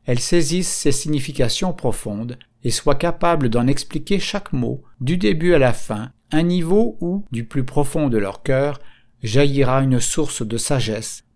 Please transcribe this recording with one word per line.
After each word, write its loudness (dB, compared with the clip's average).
elles 0
saisissent 2
ces 0
significations 0
profondes -6
et -2
soient 2
capables 0
d'en 2
expliquer -2
chaque -6
mot, -4
du 0
début 2
à 6
la 6
fin, -4
un 4
niveau 2
où, -4
du -6
plus -2
profond 0
de 2
leur -4
cœur, 0
jaillira 4
une 2
source -2
de -4
sagesse, -4